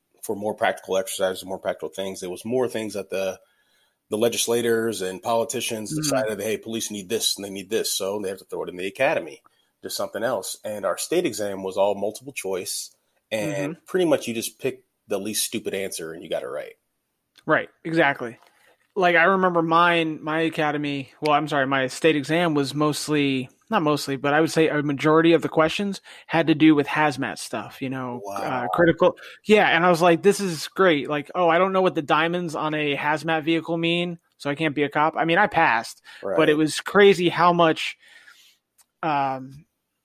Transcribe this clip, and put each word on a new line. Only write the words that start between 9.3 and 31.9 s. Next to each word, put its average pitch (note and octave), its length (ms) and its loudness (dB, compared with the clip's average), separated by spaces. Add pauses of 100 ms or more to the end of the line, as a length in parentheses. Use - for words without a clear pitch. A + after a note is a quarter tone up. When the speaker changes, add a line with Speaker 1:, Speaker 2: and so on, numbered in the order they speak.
Speaker 1:
just - 140 -10
something G2+ 260 -6
else. A2+ 420 -4
And G#2 220 -10
our F2 120 -4
state F3 280 -2
exam G2+ 380 -6
was F#2+ 120 -6
all G2+ 200 2
multiple A2 360 -8
choice, - 600 -8 (380)
and G#2+ 240 -4 (160)
Speaker 2:
Mm-hmm. - 0 - (140)
Speaker 1:
pretty F#3 200 0
much D3 220 0
you A2+ 60 -4
just - 260 -8
pick - 240 -6 (240)
the G2+ 100 -2
least G2+ 260 -4
stupid G#2 300 -6
answer F#2 380 -8
and E2+ 100 -14
you D#2+ 80 -12
got D#2+ 140 -4
it - 40 -10
right. C#2+ 260 -10 (720)
Speaker 2:
Right, B2 220 2 (160)
exactly. C#3+ 540 0 (560)
Like, F3 220 2
I E3 80 6
remember F#3 380 4
mine, E3 600 2
my D#3 200 -2
academy, D3 680 -4 (100)
well, D3+ 120 2
I'm D3 160 2
sorry, C#3 180 2
my C3+ 220 2
state D#3+ 260 2
exam D#3 400 0
was C#3 200 0
mostly, C#3+ 720 0 (220)
not G#3+ 120 0
mostly, C#3+ 340 0
but C#3+ 180 0
I D#3 60 6
would D#3 100 2
say D#3+ 180 4
a D3 140 -2
majority D#3 500 4
of D#3+ 100 6
the D3 60 -2
questions F#3+ 520 0 (260)
had D#3+ 220 2
to D#3+ 60 6
do D#3 200 8
with C#3+ 120 2
hazmat C3+ 520 -2
stuff, - 440 -10
you C3+ 80 -6
know, B2+ 320 -8
Speaker 1:
Wow. - 220 -8
Speaker 2:
uh, B2+ 300 -4
critical. E3+ 420 4 (280)
Yeah, G3+ 260 6
and E3 140 4
I F3+ 60 6
was E3 120 4
like, E3+ 200 6
"This G3 180 4
is E3+ 280 -6
great." E3+ 400 2
Like, D3 260 -4
"Oh, F3+ 140 2
I E3 100 4
don't F#3+ 140 2
know F#3+ 100 2
what F#3 120 2